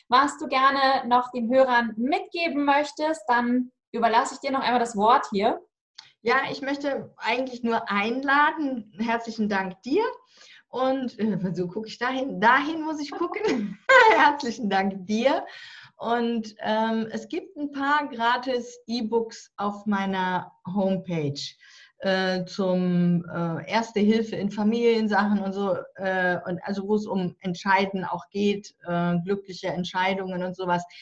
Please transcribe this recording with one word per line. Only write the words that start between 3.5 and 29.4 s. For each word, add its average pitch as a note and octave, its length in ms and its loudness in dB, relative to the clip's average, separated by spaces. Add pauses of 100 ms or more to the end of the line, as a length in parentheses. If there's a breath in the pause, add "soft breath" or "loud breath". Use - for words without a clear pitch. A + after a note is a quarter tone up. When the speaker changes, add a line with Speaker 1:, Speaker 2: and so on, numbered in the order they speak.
Speaker 1:
überlasse A3+ 440 2
ich - 40 -16
dir C#4 120 -4
noch A#3+ 100 0
einmal A#3+ 180 2
das A#3 160 -2
Wort A3 360 4
hier. A3 280 0 (600 loud breath)
Speaker 2:
Ja, A#3 140 2 (160)
ich C4 100 -10
möchte C#4 560 -4
eigentlich A#3+ 460 -4
nur A#3 260 0
einladen. C4+ 1120 0
Herzlichen A3+ 500 -2
Dank F#3+ 320 -4
dir. E4 220 0 (640 soft breath)
Und, C4 500 -2
äh, G#3 180 0 (160)
so F3+ 140 -2
guck A3 200 -8
ich - 100 -14
dahin. B3+ 420 -4
Dahin C#4+ 440 2
muss D#4 180 -6
ich C#4+ 100 -10
gucken. F4 680 -4 (100)
<laughs> B4 280 8
Herzlichen C4 540 2
Dank F#3+ 380 -2
dir. A#3+ 360 2 (540 loud breath)
Und, A#3 640 -2
ähm, A3 520 -2
es A3 160 -10
gibt - 300 -10
ein D4 160 -6
paar C#4+ 340 0
gratis B3 800 -2
E-Books A3+ 720 -4
auf G#3 280 -4
meiner F#3+ 640 -2 (140)
Homepage, F3+ 760 -2 (600 soft breath)
äh, F#3 460 0
zum, F3+ 840 2
äh, E3+ 380 -6
Erste A3 300 -2
Hilfe A3 360 2
in F#3+ 140 -2
Familiensachen G#3+ 880 2
und F#3+ 140 -4
so, G3 220 -2 (220)
äh, F#3 500 0
und F3+ 160 -4
also G3 240 -6
wo G#3+ 80 2
es G#3+ 100 -2
um F3+ 360 -4
Entscheiden F#3+ 600 -2
auch F3 280 -8
geht, G3+ 420 -2 (140)
äh, F3 360 0
glückliche F#3+ 440 -6